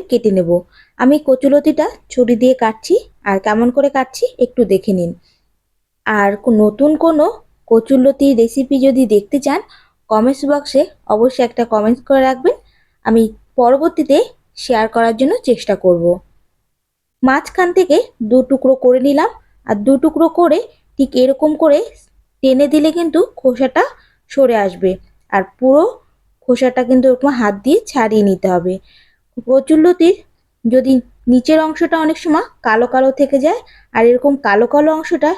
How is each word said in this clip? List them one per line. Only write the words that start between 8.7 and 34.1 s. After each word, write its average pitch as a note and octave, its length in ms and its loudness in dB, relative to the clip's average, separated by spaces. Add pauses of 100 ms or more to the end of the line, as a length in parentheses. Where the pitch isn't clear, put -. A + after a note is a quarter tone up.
যদি C4 280 2
দেখতে G#3 340 0
চান C#4+ 200 -4 (500)
কমেন্টস A#3 380 0
বক্সে C#4+ 340 0 (260)
অবশ্যই B3 360 0
একটা A#3 200 -4
কমেন্টস A3+ 380 -2
করে C4+ 200 0
রাখবেন, C4 320 -2 (500)
আমি A3+ 180 2 (340)
পরবর্তীতে C#4 600 0 (420)
শেয়ার A3+ 300 -2
করার A3+ 280 -2
জন্য C4 160 -2 (120)
চেষ্টা A3 320 -2
করব। F3 280 0 (1160)
মাঝখান D#4 500 -2
থেকে F4+ 240 2 (340)
দু B3+ 120 4
টুকরো C4 340 0
করে B3+ 240 2
নিলাম, C#4+ 300 0 (360)
আর G#3+ 180 -4
দু C4 160 2
টুকরো D#4+ 300 0
করে E4+ 280 0 (340)
ঠিক C4 240 -4
এরকম C4 400 0
করে D#4 220 2 (640)
টেনে C4 260 2
দিলে D4+ 240 0
কিন্তু E4 280 -2 (160)
খোসাটা C4+ 480 -2 (460)
সরে B3 260 0
আসবে, F#3 340 -2 (420)
আর G3 100 0 (140)
পুরো C4+ 280 2 (640)
খোসাটা B3+ 360 0
কিন্তু B3+ 240 2
এরকম C4 220 0 (100)
হাত G#3 220 -2
দিয়ে D#4 240 2
ছাড়িয়ে A3 380 0
নিতে F#3+ 240 0
হবে। F3+ 260 -2 (680)
কচুরলতির D#4 720 2 (480)
যদি B3 280 0 (340)
নিচের B3+ 340 2
অংশটা D#4 440 -4
অনেক D#4+ 140 -4
সময় E4+ 280 -2 (160)
কালো A3+ 260 0
কালো C4 240 0
থেকে C#4 260 0
যায়, E4 220 -2 (340)
আর A3+ 120 0
এরকম B3 260 2 (100)